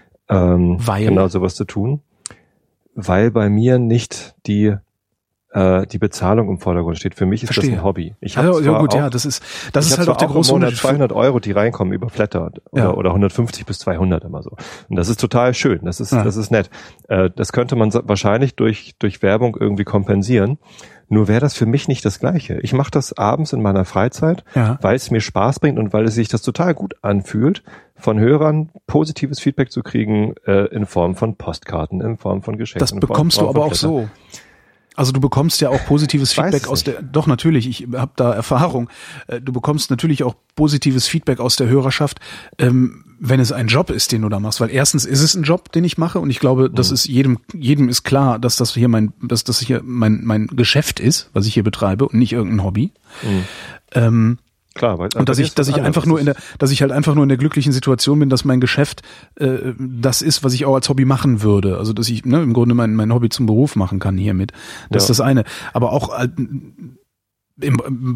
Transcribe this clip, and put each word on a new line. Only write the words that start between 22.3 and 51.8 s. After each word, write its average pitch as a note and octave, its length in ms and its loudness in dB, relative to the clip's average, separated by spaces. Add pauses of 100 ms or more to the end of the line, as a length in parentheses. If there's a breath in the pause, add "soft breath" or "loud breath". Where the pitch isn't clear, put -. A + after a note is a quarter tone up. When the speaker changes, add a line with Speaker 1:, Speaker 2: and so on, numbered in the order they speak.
Speaker 1:
Ich - 140 -4
mach C#3 160 0
das - 280 -4
abends C#3 360 -2
in A#2+ 80 -2
meiner G2 240 2
Freizeit, D#3+ 580 -2 (120 loud breath)
Speaker 2:
Ja. A#2+ 260 2
Speaker 1:
weil A#2 160 2
es - 120 -10
mir A2+ 120 0
Spaß G#2+ 400 -2
bringt C#3+ 180 0
und G#2+ 140 -2
weil G#2+ 100 2
es A2 120 0
sich A#2 120 0
das - 140 -2
total E3 320 -2
gut - 280 -8
anfühlt, G#2+ 640 -2 (320 loud breath)
von G#2+ 240 0
Hörern D3+ 500 2 (180)
positives D3 520 -2
Feedback C3+ 320 -2
zu - 120 -6
kriegen, G#2+ 520 -2 (100)
äh, G2 200 4
in G#2 200 -4
Form F2+ 300 -2
von A2 220 -2
Postkarten, E2 640 -8
in A2 160 -4
Form F#2+ 260 -4
von G#2+ 140 -8
Geschenken, A2 240 -8
Speaker 2:
Das C3 100 0
Speaker 1:
in G2+ 80 -8
Form, - 80 2
Speaker 2:
bekommst D3+ 300 2
du - 80 2
Speaker 1:
Form C3+ 80 0
von D3 80 2
Speaker 2:
aber D3+ 100 2
auch - 60 -2
Speaker 1:
Flatter. D3+ 100 0
Speaker 2:
so. B2+ 220 -2 (840 loud breath)
Also C3 160 2
du C3 100 0
bekommst C#3+ 400 2
ja C#3+ 80 2
auch C3+ 160 0
positives C#3+ 460 2
Speaker 1:
Ich - 80 -4
weiß C#3+ 60 0
Speaker 2:
Feedback D3+ 180 0
Speaker 1:
es - 60 -8
Speaker 2:
aus - 160 -4
Speaker 1:
nicht. C3 120 -4
Speaker 2:
der, - 60 -14
doch, C#3 240 -2
natürlich, C3 420 2
ich B2 260 -10
hab B2+ 220 -4
da A#2+ 160 2
Erfahrung. B2 560 0 (380 loud breath)
Äh, A#2+ 140 -8
du C3 120 -8
bekommst D3 380 -2
natürlich C#3+ 320 0
auch B2 100 -2 (220)
positives C#3+ 520 0
Feedback C#3+ 320 -2
aus B2 160 -2
der B2+ 140 0
Hörerschaft, C3+ 500 0 (380 loud breath)
ähm, B2+ 460 2 (160)
wenn C3 200 2
es A#2+ 120 2
ein A#2+ 160 -2
Job C#3 240 0
ist, - 200 -4
den A2 120 0
du G#2+ 60 -2
da G2+ 100 -2
machst. G#2+ 200 -4
Weil A2+ 120 0
erstens C3+ 340 0
ist C3+ 160 0
es D#3+ 140 2
ein E3+ 80 -2
Job, E3 280 0
den E3+ 120 2
ich E3 160 -2
mache E3 200 -2
und C#3 120 -2
ich - 80 -4
glaube, C3 320 4
das B2 180 0
Speaker 1:
Mhm. C#3 60 0
Speaker 2:
ist - 120 0
jedem, C3 300 2 (160)
jedem C#3+ 360 2
ist B2 160 -2
klar, C3+ 340 2
dass A#2+ 160 -2
das A#2+ 180 -2
hier A#2+ 140 2
mein, A2 340 2
dass A#2 220 -2
das - 160 -2
hier B2 240 -2
mein, A2+ 400 0
mein G#2+ 240 0
Geschäft - 520 0
ist, - 340 0
was G2 120 0
ich A2 80 0
hier G#2+ 100 2
betreibe G2+ 440 0